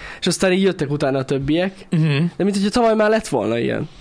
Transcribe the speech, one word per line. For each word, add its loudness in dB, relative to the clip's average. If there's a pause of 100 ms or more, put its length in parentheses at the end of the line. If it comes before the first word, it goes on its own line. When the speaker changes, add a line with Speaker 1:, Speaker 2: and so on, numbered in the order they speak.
(200)
Speaker 1:
és -4
aztán 2
így 2
jöttek 0
utána 0
a -2
többiek. -2
Speaker 2:
Mhm. 2 (120)
Speaker 1:
De 0
mint 0
hogyha 0
tavaly 4
már 2
lett 0
volna 0
ilyen. -4 (120)